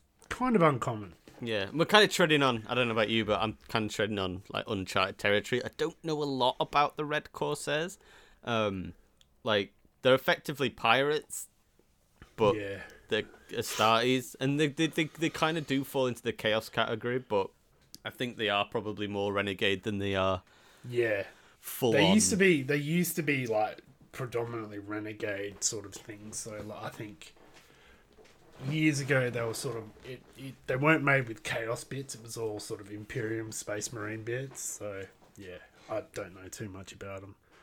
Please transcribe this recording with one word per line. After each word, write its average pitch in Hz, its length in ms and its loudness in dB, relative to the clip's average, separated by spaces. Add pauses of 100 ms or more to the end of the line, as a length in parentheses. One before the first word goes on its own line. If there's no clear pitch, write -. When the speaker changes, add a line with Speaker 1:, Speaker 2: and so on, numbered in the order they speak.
(300)
Speaker 1:
kind 247 260 2
of 196 60 6
uncommon. 113 520 2 (280)
Speaker 2:
Yeah, 104 320 -2
we're 156 120 2
kinda 208 220 8
treading 156 360 4
on, 120 240 2
I 120 80 -4
don't 123 120 2
know 113 60 0
about 110 160 2
you, 113 160 2
but 101 160 2
I'm 107 160 -2 (100)
kinda 107 260 -2
treading 104 260 0
on, 92 240 -4 (100)
like, 104 140 -4
uncharted 98 500 0
territory. 104 480 2
I 113 120 -6
don't 160 260 -4
know 156 180 -2
a - 20 -2
lot 131 360 2
about 147 380 2
the 151 80 -2
Red 147 280 -4
Corsairs. 147 640 -2 (460)
Um, 98 500 0 (500)
like, 104 300 2 (280)
they're 127 140 6
effectively 139 540 0
pirates, 139 800 0 (880)
but 104 180 4
Speaker 1:
Yeah. 98 260 -8 (280)
Speaker 2:
they're 107 140 2 (260)
Astartes, 117 920 2
and 143 200 2
they, 156 80 4
they, 156 200 0
they, 160 180 -2
they 151 240 -2
kinda 160 320 0
do 135 220 -2
fall 131 240 0
into 123 160 -4
the 113 100 -2
Chaos 110 360 0
category, 120 500 -2
but 104 300 0 (560)
I 110 60 -8
think 123 260 -6
they 110 120 0
are 101 160 4
probably 104 420 -4
more 101 260 0
renegade 98 500 0
than 104 160 -4
they 98 160 0
are 95 260 2 (480)
Speaker 1:
Yeah. 113 360 0 (340)
Speaker 2:
full - 320 0
Speaker 1:
They 151 160 6
Speaker 2:
on. 185 80 8
Speaker 1:
used 214 140 6
to 208 80 2
be, 175 260 6
they 139 140 0
used 165 400 0
to 170 60 0
be, 139 220 0
like, 107 360 0 (320)
predominantly 117 640 -6
renegade 101 840 -6
sort 101 200 -4
of 98 80 -14
things. 104 440 -14
So, 107 280 -10
like, 104 180 -12
I 107 60 -8
think - 440 -14 (1400)
years 156 320 2
ago 131 280 2
they 117 120 -2
were 113 120 -2
sort 117 240 -6
of, 110 60 -8 (220)
it, 123 160 -14 (160)
it, 135 160 -12 (140)
they 131 100 0
weren't 147 260 6
made 135 240 4
with 113 160 -12
Chaos 117 400 -4
bits. 135 320 -10
It 110 80 -16
was 113 140 -12
all 110 220 -4
sort 107 220 -8
of 101 100 -16
Imperium 110 600 -6
Space 104 400 -6
Marine 107 320 -8
bits. 131 380 -6
So 98 440 -8 (320)
yeah, 90 200 -14 (320)
I 107 140 -4 (100)
don't 98 200 -10
know 95 140 -18
too 104 220 -10
much 95 240 -14
about 98 300 -12
'em. 95 120 -18 (280)